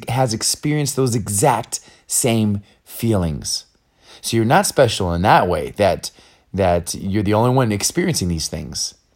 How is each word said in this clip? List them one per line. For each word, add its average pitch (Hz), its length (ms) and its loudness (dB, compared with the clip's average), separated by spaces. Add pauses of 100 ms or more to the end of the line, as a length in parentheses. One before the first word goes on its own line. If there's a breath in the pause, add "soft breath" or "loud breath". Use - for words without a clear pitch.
has 120 240 0
experienced 147 600 -2
those 131 180 0
exact 110 680 0 (280 loud breath)
same 107 560 0 (200 soft breath)
feelings. 87 800 -2 (560 loud breath)
So - 140 -4
you're 113 100 2
not 175 200 4
special 104 480 2
in 85 80 -2
that 117 260 4
way, 76 300 -2
that, 90 320 0 (420 soft breath)
that 90 440 0
you're 98 260 -2
the 104 140 2
only 120 160 4
one 127 200 2
experiencing 104 580 -2
these 80 180 -4
things. - 480 -8 (200)